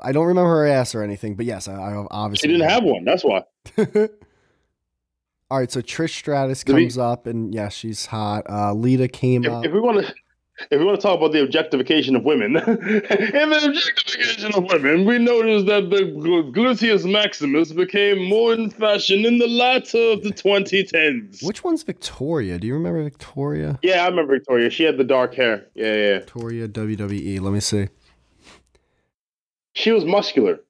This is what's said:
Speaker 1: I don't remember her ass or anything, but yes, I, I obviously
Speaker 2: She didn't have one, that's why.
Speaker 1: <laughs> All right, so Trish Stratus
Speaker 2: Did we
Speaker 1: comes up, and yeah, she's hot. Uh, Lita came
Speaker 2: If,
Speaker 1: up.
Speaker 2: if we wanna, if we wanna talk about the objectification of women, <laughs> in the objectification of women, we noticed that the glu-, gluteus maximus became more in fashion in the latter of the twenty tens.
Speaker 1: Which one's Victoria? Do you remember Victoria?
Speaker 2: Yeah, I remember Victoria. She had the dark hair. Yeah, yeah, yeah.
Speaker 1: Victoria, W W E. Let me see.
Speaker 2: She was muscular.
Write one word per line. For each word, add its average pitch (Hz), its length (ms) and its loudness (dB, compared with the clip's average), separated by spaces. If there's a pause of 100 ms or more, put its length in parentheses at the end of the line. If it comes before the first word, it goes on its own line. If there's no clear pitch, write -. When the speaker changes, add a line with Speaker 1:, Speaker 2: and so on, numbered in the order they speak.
Speaker 1:
I 131 120 -4
don't 160 140 2
remember 180 240 4
her 151 160 4
ass 131 280 2
or 110 80 -4
anything, 101 320 -6
but 113 120 -6
yes, 110 200 -8
I, 98 80 -12
I 101 360 -8
obviously 104 380 -4
Speaker 2:
She 160 40 2
didn't 165 180 2
have 226 140 2
one, 104 200 0
that's 165 200 0
why. 101 180 2 (340)
Speaker 1:
<laughs> 214 320 2 (1400)
All 135 80 -2
right, 127 120 -2
so 127 100 -6
Trish 160 340 -4
Stratus 135 480 -4
Speaker 2:
Did 139 140 2
we 160 80 6
Speaker 1:
comes 120 140 -4
up, 120 280 -2
and 113 260 -6
yeah, 107 160 -6
she's 110 380 -10
hot. 104 420 -4
Uh, 104 240 -2
Lita 127 360 2
came 127 360 0
Speaker 2:
If, 151 60 -2
Speaker 1:
up. 117 160 -6
Speaker 2:
if 156 60 -4
we 202 80 0
wanna, 226 220 2 (680)
if 143 80 2
we 160 60 2
wanna 202 140 2
talk 196 200 2
about 151 140 2
the 151 100 4
objectification 156 720 0
of 113 80 2
women, 143 340 0
<laughs> - 0 -
in 165 60 0
the 220 1040 0
objectification 226 880 -2
of 185 160 2
women, 160 360 2
we 240 120 4
noticed 226 480 2
that 202 240 2
the 196 140 2
glu-, 156 480 0
gluteus 214 580 2
maximus 160 640 0
became 190 560 0
more 226 260 4
in 226 160 -2
fashion 208 540 0
in 240 140 4
the 240 100 2
latter 247 500 0 (140)
of 208 100 -4
the 208 80 -4
twenty 196 540 0
tens. 127 580 -2
Speaker 1:
Which 175 220 -6
one's 330 180 -2
Victoria? 127 800 -6
Do 104 80 -6
you 127 60 -4
remember 165 280 -2
Victoria? 147 800 -6
Speaker 2:
Yeah, 180 220 2
I 180 40 2
remember 170 260 0
Victoria. 120 360 2
She 160 140 0
had 147 140 2
the 135 60 4
dark 127 300 2
hair. 113 400 0
Yeah, 110 120 -2
yeah, 107 80 0 (180)
yeah. 95 60 0
Speaker 1:
Victoria, 117 500 -8
W 107 280 -6
W 101 240 -6
E. 95 200 -4
Let 98 120 -2
me 104 80 0
see. 101 280 0 (1900)
Speaker 2:
She - 160 -2
was 214 140 4
muscular. 151 640 0